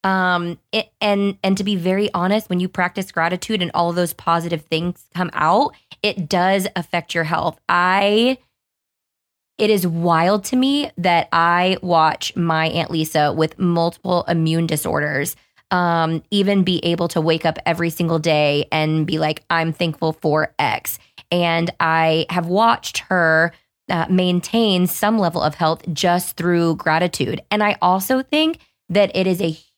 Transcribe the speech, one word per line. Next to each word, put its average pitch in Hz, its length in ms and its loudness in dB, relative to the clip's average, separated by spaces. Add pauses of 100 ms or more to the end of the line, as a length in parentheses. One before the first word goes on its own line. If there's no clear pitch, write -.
Um, 180 520 0 (140)
it, 220 200 -4 (100)
and, 202 420 0
and 190 140 0
to 190 80 -4
be 208 100 -2
very 185 380 0
honest, 190 360 -2
when 180 120 -2
you 180 80 -4
practice 185 420 -4
gratitude 180 500 -2
and 175 120 -4
all 170 160 0
of 170 60 -4
those 175 180 -2
positive 170 500 -2
things 170 500 -4
come 175 200 -4
out, 180 400 2 (280)
it 196 280 -2
does 190 380 0 (100)
affect 170 360 -6
your 170 120 -2
health. 165 420 -4
I, 202 720 2 (1200)
it 214 120 0
is 196 160 2
wild 170 600 2
to - 100 -4
me 277 420 0
that 175 360 2
I 175 480 2
watch 165 560 0
my 160 300 0
Aunt - 240 -4
Lisa 156 420 0
with 160 260 -2
multiple 175 680 0
immune 165 400 0
disorders, 147 680 -2 (360)
um, 170 600 2
even 202 320 2
be 175 220 0
able 170 240 0
to 165 120 -2
wake 160 240 0
up 160 200 0
every 170 240 0
single 165 300 -2
day 151 520 2
and 156 340 0
be 156 140 -2
like, 156 300 -4
"I'm 165 240 0
thankful 160 400 -2
for 156 460 -2
X." - 400 -4 (320)
And 170 380 0 (100)
I 160 500 2
have 175 180 -2
watched 220 520 0 (100)
her, 165 440 2 (360)
uh, 170 200 0
maintain 185 760 2
some 214 300 0
level 170 240 0
of 156 140 -2
health 160 260 -2 (120)
just 180 420 0
through 170 400 0
gratitude. 160 720 -2
And 208 140 0
I 208 180 0
also 190 400 0
think 311 380 -2 (300)
that 196 260 2
it 185 120 0
is 185 140 0
a 165 160 -2 (200)